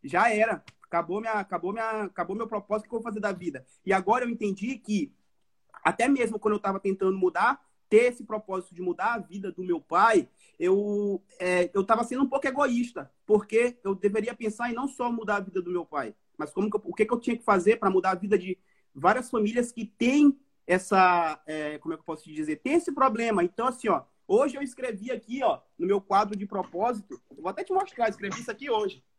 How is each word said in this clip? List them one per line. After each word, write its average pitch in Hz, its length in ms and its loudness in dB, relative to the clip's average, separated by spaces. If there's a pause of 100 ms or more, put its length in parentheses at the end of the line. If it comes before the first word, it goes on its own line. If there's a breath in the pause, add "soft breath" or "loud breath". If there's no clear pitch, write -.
já 180 300 2
era, 214 320 0 (180)
acabou 170 380 -4
minha, 226 140 -4
acabou 190 380 -4
minha, 220 320 -4
acabou 180 320 -6
meu 226 100 -6
propósito, 214 400 -6
o - 20 -20
que 240 60 -10
eu 226 60 -4
vou 233 40 -14
fazer 214 160 -8
da 202 120 -2
vida?" 170 340 -8 (180 soft breath)
E 190 80 0
agora 202 320 2
eu 240 60 -2
entendi 214 480 -4
que, 196 340 -4 (720)
até 240 240 2
mesmo 233 300 0
quando 214 160 0
eu 208 60 -2
tava 190 200 -4
tentando 190 380 0
mudar, 190 440 2 (260)
ter 233 180 8
esse 240 180 -4
propósito 190 500 -8
de 175 60 -16
mudar 180 340 -2
a 226 40 -4
vida 190 340 -10
do 185 100 -12
meu 175 180 -2
pai, 190 480 4 (300 soft breath)
eu, 202 640 0 (160)
é, 180 360 2
eu 196 100 2
tava 226 200 2
sendo 254 180 -2
um 269 60 2
pouco 277 180 -2
egoísta, 247 680 -2 (140)
porque 220 580 2
eu 196 100 0
deveria 214 400 -2
pensar 233 360 -6
em 233 40 -4
não 269 140 -4
só 240 240 -4
mudar 214 240 -2
a 202 40 -2
vida 190 200 -6
do 175 100 -10
meu 175 140 -4
pai, 131 300 -6 (240)
mas 151 120 -6
como 208 200 -2
que 208 60 -4
eu, 208 80 -2
o 202 100 -8
que 214 100 2
que 220 80 0
eu 233 80 -2
tinha 233 160 -2
que - 80 -14
fazer 208 340 4
pra 196 120 0
mudar 190 220 2
a - 20 0
vida 190 240 0
de 180 200 -6 (360)
várias 214 340 2
famílias 233 440 0
que 226 120 -8
têm 277 540 4 (280)
essa, 180 800 4
é, 151 320 -6
como 160 160 -8
é - 20 -8
que - 40 -20
eu - 60 -18
posso 160 180 -10
te 156 80 -18
dizer? 151 240 -4
Tem 277 180 -2
esse 339 180 0
problema. 233 500 2
Então, 226 240 -2
assim, 240 220 -4
ó, 165 160 0 (220)
hoje 262 300 2
eu 277 60 -6
escrevi 247 480 -8
aqui, 240 320 -6
ó, 170 180 0 (180)
no 180 80 -2
meu 202 140 2
quadro 202 360 0
de 202 100 -8
propósito, 202 760 -6 (100)
eu 254 120 -20
vou 175 60 -6
até 233 160 -8
te 381 80 -6
mostrar, 370 340 -2
eu 214 40 2
escrevi 196 300 -10
isso 240 100 -10
aqui 196 200 -10
hoje. 214 340 -2 (140)